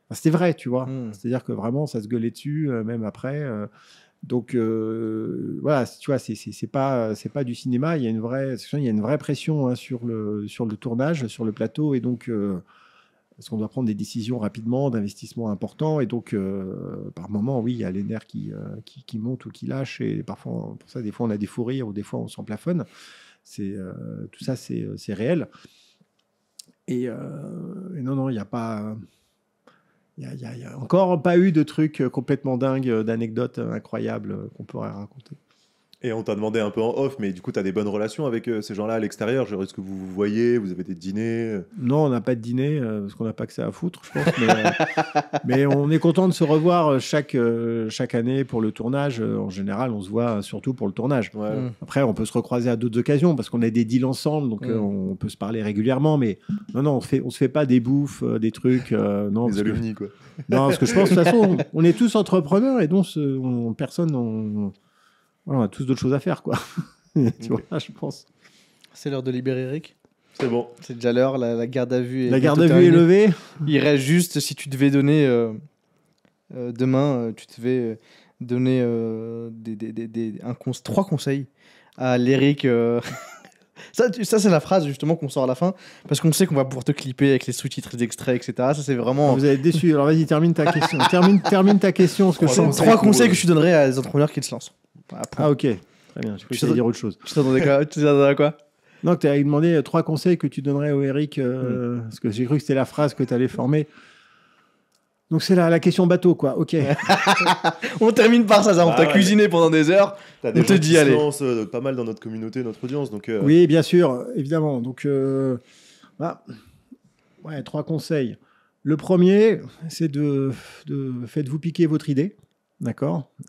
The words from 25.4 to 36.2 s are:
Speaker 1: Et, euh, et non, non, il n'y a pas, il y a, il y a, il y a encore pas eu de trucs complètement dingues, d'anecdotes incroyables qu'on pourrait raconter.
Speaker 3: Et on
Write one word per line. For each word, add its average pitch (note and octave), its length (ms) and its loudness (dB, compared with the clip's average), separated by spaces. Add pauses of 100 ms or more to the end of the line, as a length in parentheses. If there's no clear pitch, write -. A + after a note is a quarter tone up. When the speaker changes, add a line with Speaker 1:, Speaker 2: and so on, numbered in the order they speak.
Speaker 1:
Et, B2 180 -4
euh, A2+ 80 -8 (840)
et C#3 40 -10
non, C3 140 -4
non, C3 140 -2
il B2+ 40 -4
n'y A2 60 -6
a G2 60 -8
pas, A2 520 -8 (1200)
il C3 80 -16
y - 20 -14
a, B2 60 -14
il B2+ 80 -14
y - 40 -14
a, A#2 80 -14
il A#2+ 80 -16
y C3 40 -16
a - 120 -16
encore F3 440 0
pas F3 160 2
eu F#3 160 4
de D#3 100 2
trucs D3+ 480 -2
complètement C3+ 460 -4
dingues, B2+ 460 -2
d'anecdotes A#2 560 -4
incroyables A2 960 -8
qu'on A2 80 -16
pourrait G#2+ 260 -10
raconter. G#2 460 -18 (640)
Speaker 3:
Et A#2+ 120 -4
on A2 100 -6